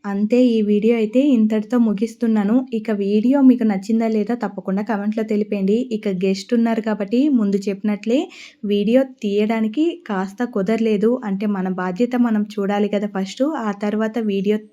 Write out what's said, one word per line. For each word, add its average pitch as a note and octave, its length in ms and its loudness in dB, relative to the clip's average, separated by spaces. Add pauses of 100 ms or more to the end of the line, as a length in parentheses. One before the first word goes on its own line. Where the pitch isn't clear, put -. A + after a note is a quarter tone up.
అంతే, G#3 380 0
ఈ A#3 180 4
వీడియో G#3 340 2
అయితే A3 320 2
ఇంతటితో A3 520 2
ముగిస్తున్నాను. A3 760 0 (180)
ఇక A3 220 -4
వీడియో G#3+ 460 2
మీకు B3 240 6
నచ్చిందా A3 420 0
లేదా A3 280 0
తప్పకుండా G3 480 -4
కామెంట్లో G#3+ 400 -2
తెలిపేయండి. G#3 540 0 (140)
ఇక G#3+ 160 -4 (100)
గెస్ట్ F#3+ 360 -2
ఉన్నారు A3+ 280 0
కాబట్టి G#3+ 380 -2 (100)
ముందు G3+ 300 2
చెప్పినట్లే G#3 600 -2 (440)
వీడియో G#3 380 2 (180)
తీయడానికి A3 680 0 (200)
కాస్త G3 400 -4
కుదరలేదు. A3 680 0 (120)
అంటే G3+ 240 -4
మన F#3+ 260 -2
బాధ్యత F#3 440 -2
మనం A3 320 2
చూడాలి G3+ 400 -2
కదా G#3 220 -2
ఫస్ట్, F#3+ 320 -4 (160)
ఆ G#3+ 200 -4
తర్వాత G#3+ 460 -2
వీడియో G3+ 320 0 (160)